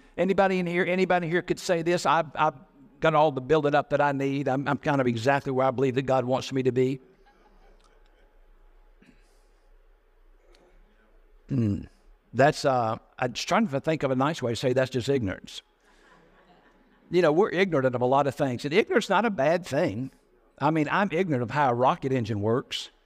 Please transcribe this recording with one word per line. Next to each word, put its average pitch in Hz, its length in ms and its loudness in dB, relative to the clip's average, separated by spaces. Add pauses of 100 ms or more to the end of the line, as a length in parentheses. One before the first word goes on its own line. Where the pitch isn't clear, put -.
(160)
Anybody 190 440 2
in 180 80 -2
here, 175 200 0
anybody 180 400 0
here 170 140 0
could - 180 -4
say 170 220 -2
this, 175 240 0
"I've, 156 300 2
I've 156 180 0 (460)
got 160 160 2
all 151 160 4
the 131 100 -4
building 143 320 2
up 147 160 2
that 143 100 0
I 143 120 2
need. 139 360 -2
I'm, 135 200 -2
I'm 139 100 -2
kind 139 240 0
of 127 60 2
exactly 127 440 0
where 131 140 0
I 131 60 2
believe 127 240 0
that 143 80 0
God 131 200 0
wants 127 300 -4
me 135 80 0
to 127 100 2
be." 127 280 0 (4000)
Hmm. 113 300 -2 (520)
That's, 135 320 2
uh, 120 340 0 (200)
I'm 127 160 -4
just - 140 -8
trying 208 200 0
to 135 120 -4
think 156 240 -4
of 135 80 0
a 131 40 0
nice 139 280 -2
way 120 80 -2
to 117 40 -4
say 127 180 0
that's 127 180 0
just 123 180 -4
ignorance. 123 540 -4 (1500)
You 175 140 2
know, 156 80 6
we're 170 180 4
ignorant 151 460 0
of 120 80 0
a - 20 2
lot 135 220 4
of 139 80 -4
things, 131 300 -4
and 143 80 -4
ignorance 226 320 2
is - 40 -14
not 202 160 2
a 233 60 -2
bad 170 340 0
thing. 131 460 -4 (480)
I 143 120 2
mean, 156 180 0
I'm 185 220 0
ignorant 156 320 -2
of 110 80 -8
how 139 180 0
a 123 60 2
rocket 135 360 0
engine 110 300 -2
works. - 480 -4 (160)